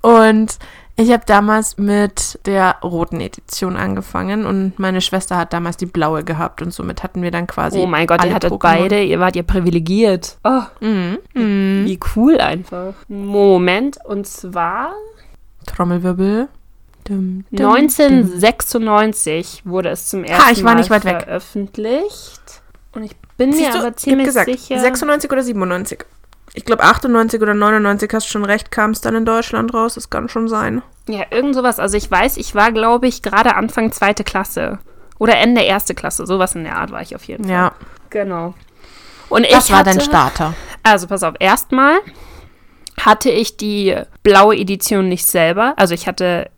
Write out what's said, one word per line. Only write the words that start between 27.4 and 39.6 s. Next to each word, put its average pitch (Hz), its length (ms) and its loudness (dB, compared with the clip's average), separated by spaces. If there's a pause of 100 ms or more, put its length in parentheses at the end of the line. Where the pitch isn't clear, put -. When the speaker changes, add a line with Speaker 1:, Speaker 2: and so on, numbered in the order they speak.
Speaker 1:
oder 208 120 2
neunundneunzig, 208 600 2
hast 220 140 -4
schon 208 160 -4
recht, 202 280 -2
kam's 220 300 -2
dann 226 140 -2
in 226 100 0
Deutschland 226 500 -2
raus. 226 180 -2
Das - 160 -14
kann 233 180 -6
schon 226 200 -4
sein. 220 340 -4 (260)
Speaker 2:
Ja, 208 220 -8
irgend 262 240 -2
sowas. 247 260 0
Also 196 180 -2
ich 208 120 -4
weiß, 208 280 0
ich - 180 -10
war, 214 160 4
glaub 226 320 2
ich, 254 180 -2
gerade 214 340 2
Anfang 220 360 -2
zweite 202 320 -2
Klasse. 190 560 -6 (400)
Oder 220 180 4
Ende 233 240 4
erste 190 320 0
Klasse. - 320 -8
Sowas 185 300 -2
in 170 80 -8
der 160 140 -8
Art - 140 -6
war - 100 -12
ich - 140 -16
auf - 100 -16
jeden - 180 -10
Fall. 185 100 -4
Speaker 1:
Ja. 180 180 0 (380)
Speaker 2:
Genau. 180 460 -6 (760)
Und 233 220 4
Speaker 1:
Was 247 140 6